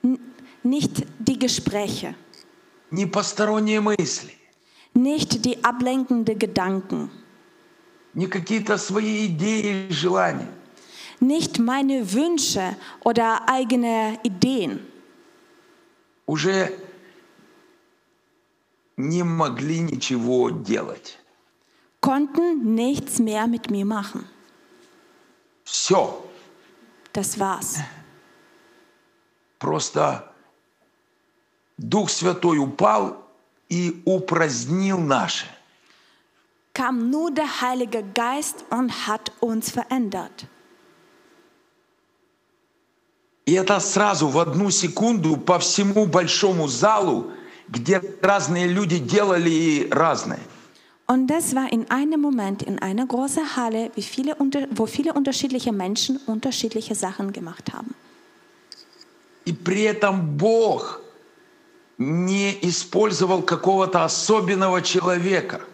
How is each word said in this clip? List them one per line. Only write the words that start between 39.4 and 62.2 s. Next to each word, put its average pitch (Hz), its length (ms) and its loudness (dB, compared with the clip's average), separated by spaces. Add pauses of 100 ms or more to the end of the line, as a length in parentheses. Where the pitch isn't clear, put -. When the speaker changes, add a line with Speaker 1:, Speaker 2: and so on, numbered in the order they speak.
Speaker 1:
uns 226 300 -2
verändert. 220 760 -4 (3000)
Speaker 2:
И 156 100 4
это 190 260 4
сразу 190 480 2
в 135 100 2
одну 170 320 2
секунду 180 640 2
по 175 220 2
всему 196 480 2
большому 175 600 2
залу, 160 640 2 (360)
где 139 320 0 (220)
разные 180 460 4
люди 180 300 2
делали 175 520 4
и 156 400 2
разное. 147 500 2 (680)
Speaker 1:
Und 262 160 4
das 302 300 0
war 262 160 0
in 226 180 -2
einem 302 300 2
Moment 214 420 0
in - 160 -4
einer 202 260 -2
großen 269 520 -2
Halle, 226 400 -2
wie 202 60 -6
viele 277 340 -4
unter-, 277 340 0
wo 226 160 0
viele 294 260 -2
unterschiedliche 262 600 0
Menschen 208 460 -2
unterschiedliche 220 760 -4
Sachen 196 380 -4
gemacht 175 400 -10
haben. - 240 -12 (1500)
Speaker 2:
И 170 80 -2
при 190 340 0
этом 196 500 2
Бог 220 640 2 (1000)
не 190 640 0